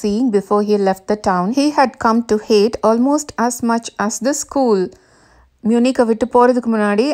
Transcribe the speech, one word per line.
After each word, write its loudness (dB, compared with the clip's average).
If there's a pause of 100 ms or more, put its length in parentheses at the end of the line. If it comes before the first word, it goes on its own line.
seeing -2 (120)
before 0
he 2 (120)
left -4
the -2 (100)
town. 0 (140)
He 2 (100)
had 2 (120)
come 2 (120)
to 2 (120)
hate 2 (140)
almost 0
as -2 (120)
much -4 (180)
as -8
the 0
school. -2 (880)
மியூனிக்கை 2
விட்டு 0
போறதுக்கு 2
முன்னாடி 0